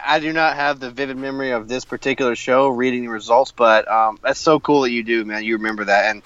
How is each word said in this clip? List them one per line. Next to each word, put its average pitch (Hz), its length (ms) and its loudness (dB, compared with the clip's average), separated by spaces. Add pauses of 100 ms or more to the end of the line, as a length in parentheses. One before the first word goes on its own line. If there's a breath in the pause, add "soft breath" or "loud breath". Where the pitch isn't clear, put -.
I 156 140 2
do 156 120 -4
not 160 220 2
have 143 240 -2
the 127 120 -10
vivid 135 260 -6
memory 135 340 -6
of 110 180 -2
this 123 160 -6
particular 127 520 -2
show, 131 320 2
reading 123 340 -2
the 117 80 -10
results, 113 420 2
but, 113 380 4
um, 110 320 0
that's 135 180 -2
so 156 200 4
cool 147 220 2
that 123 80 0
you 117 120 -4
do, 113 240 -2
man. 107 180 -8
You 113 140 0
remember 107 260 -4
that. 101 220 2
And, 107 200 -4